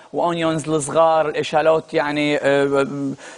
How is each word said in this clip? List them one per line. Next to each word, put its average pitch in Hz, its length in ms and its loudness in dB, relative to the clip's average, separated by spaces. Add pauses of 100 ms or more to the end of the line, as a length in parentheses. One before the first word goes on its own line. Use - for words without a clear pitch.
(140)
وأونيونز 160 560 -2
الصغار، 156 600 2
الإشالوت 156 640 0
يعني، 147 440 0
آه، 139 500 2 (500)